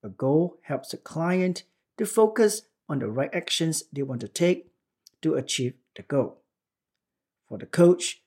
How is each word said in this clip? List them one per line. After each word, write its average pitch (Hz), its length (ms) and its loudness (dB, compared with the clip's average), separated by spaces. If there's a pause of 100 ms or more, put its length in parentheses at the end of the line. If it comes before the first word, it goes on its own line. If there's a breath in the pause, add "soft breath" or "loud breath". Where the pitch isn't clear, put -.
A 110 60 -10
goal 147 520 0
helps - 280 -8
the - 80 -10
client 180 640 -2 (340)
to 220 80 -2
focus 220 560 2 (260)
on 143 120 -4
the 117 80 -4
right 127 260 -4
actions 165 580 -2
they 143 120 -6
want 127 180 -6
to 110 60 -10
take 175 400 0 (560)
to 156 100 0
achieve 131 400 -4 (220)
the - 80 -20
goal. - 400 -2 (1040)
For 113 80 -10
the - 80 -12
coach - 600 4